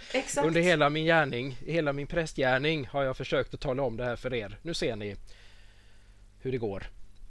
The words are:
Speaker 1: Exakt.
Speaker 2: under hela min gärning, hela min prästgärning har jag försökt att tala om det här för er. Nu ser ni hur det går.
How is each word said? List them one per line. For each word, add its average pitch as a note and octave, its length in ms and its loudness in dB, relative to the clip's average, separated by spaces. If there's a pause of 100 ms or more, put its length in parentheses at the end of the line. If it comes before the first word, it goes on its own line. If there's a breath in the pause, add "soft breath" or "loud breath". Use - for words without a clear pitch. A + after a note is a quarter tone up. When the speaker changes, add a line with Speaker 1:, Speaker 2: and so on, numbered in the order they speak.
(140 loud breath)
Speaker 1:
Exakt. C4+ 340 0
Speaker 2:
under E3 140 4
hela D#3+ 280 6
min D#3 160 0
gärning, C#3 460 4
hela D3 420 0
min C#3+ 140 -4
prästgärning D3 800 2
har C#3 160 0
jag C3 140 0
försökt C3+ 360 0
att C3 60 -10
tala C3+ 240 0
om B2 140 0
det B2 60 -4
här A#2+ 120 -2
för B2+ 180 -6
er. G#2 280 -4
Nu E3 120 -6
ser C#3 220 0
ni G#2 200 -6 (1200 soft breath)
hur C3 120 -6
det C3 60 -2
går. G2+ 260 -4 (480)